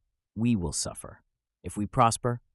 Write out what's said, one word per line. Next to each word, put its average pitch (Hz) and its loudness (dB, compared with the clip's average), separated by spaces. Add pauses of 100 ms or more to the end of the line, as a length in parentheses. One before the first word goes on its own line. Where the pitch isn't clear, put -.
(360)
we 117 2
will 85 -2
suffer. - -8 (400)
If 110 -10
we 104 -2
prosper, 120 2 (140)